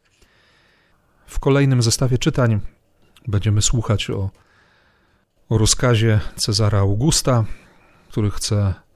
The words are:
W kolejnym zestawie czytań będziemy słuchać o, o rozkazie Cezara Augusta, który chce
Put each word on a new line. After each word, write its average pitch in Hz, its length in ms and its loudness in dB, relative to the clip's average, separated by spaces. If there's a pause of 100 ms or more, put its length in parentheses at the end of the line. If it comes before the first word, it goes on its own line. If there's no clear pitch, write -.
(1300)
W - 120 -8
kolejnym 135 440 2
zestawie 120 360 0
czytań 117 420 0 (680)
będziemy 104 340 0
słuchać - 480 -2
o, 98 200 -4 (1160)
o 110 100 0
rozkazie 110 640 2 (160)
Cezara 104 420 0
Augusta, 113 640 0 (640)
który 107 220 -2
chce 101 440 -2 (220)